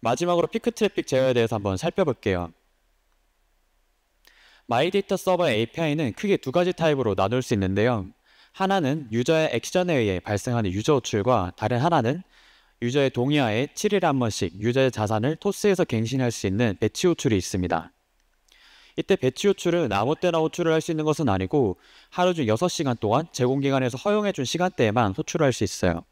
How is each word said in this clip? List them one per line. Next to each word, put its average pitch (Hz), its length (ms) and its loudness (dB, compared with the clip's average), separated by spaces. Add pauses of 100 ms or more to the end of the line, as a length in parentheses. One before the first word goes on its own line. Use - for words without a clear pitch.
마지막으로 170 460 2
피크 226 260 -4
트래픽 - 340 -2
제어에 131 260 2
대해서 117 240 2
한번 98 220 -2
살펴볼게요. 107 720 -2 (2250)
마이데이터 180 500 0
서버의 175 420 2
에이피아이는 147 540 -2
크게 202 240 -2
두 - 160 -6
가지 175 200 2
타입으로 135 420 2
나눌 101 280 2
수 - 120 -2
있는데요. 98 520 0 (460)
하나는 160 580 0
유저의 147 420 2
액션에 175 420 0
의해 101 260 2
발생하는 107 500 -2
유저 110 240 2
호출과 110 640 0
다른 117 220 -2
하나는 151 440 0 (600)
유저의 131 280 2
동의하에 127 640 0
칠 208 200 -2
일 185 100 0
한 143 140 2
번씩 101 420 -2
유저의 123 300 2
자산을 110 460 -2
토스에서 190 480 0
갱신할 120 460 -2
수 - 160 -6
있는 101 320 0
배치 - 280 -2
호출이 151 280 2
있습니다. 87 560 -2 (1040)
이때 185 200 0
배치 131 320 0
호출은 170 440 0
아무 107 220 0
때나 170 240 0
호출을 160 360 0
할 160 80 0
수 - 80 -8
있는 156 160 -2
것은 151 240 0
아니고 95 480 0 (320)
하루 180 240 0
중 156 140 -2
여섯 110 200 2
시간 139 300 -2
동안 120 340 0
제공기관에서 131 640 0
허용해준 208 480 -2
시간대에만 120 680 0
호출을 - 340 -2
할 127 80 2
수 - 100 -2
있어요. 90 480 0